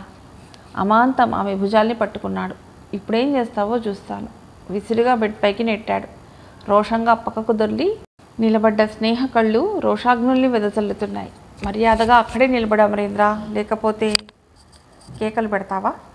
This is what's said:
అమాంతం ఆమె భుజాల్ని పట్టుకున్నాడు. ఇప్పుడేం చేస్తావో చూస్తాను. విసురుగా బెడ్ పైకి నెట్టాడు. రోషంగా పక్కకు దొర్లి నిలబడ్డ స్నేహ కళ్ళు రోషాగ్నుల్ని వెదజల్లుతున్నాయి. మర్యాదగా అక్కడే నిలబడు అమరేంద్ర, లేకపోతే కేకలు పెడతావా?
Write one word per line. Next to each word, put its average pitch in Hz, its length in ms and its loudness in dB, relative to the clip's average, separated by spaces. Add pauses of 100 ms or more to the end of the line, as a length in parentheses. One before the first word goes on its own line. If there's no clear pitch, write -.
(760)
అమాంతం 226 580 2
ఆమె 196 200 -2
భుజాల్ని 214 400 2
పట్టుకున్నాడు. 196 600 -6 (400)
ఇప్పుడేం 233 420 0
చేస్తావో 226 400 -2
చూస్తాను. 202 520 -8 (420)
విసురుగా 226 440 0
బెడ్ 214 280 0
పైకి 202 220 0
నెట్టాడు. 202 440 -4 (600)
రోషంగా 226 460 2
పక్కకు 226 380 -2
దొర్లి 220 440 0 (440)
నిలబడ్డ 220 420 4
స్నేహ 226 440 0
కళ్ళు 247 520 2
రోషాగ్నుల్ని 247 680 2
వెదజల్లుతున్నాయి. 202 840 -2 (340)
మర్యాదగా 226 500 4
అక్కడే 233 300 2
నిలబడు 220 360 2
అమరేంద్ర, 208 680 0
లేకపోతే 214 680 -2 (1000)
కేకలు 220 300 -2
పెడతావా? 196 440 -4 (220)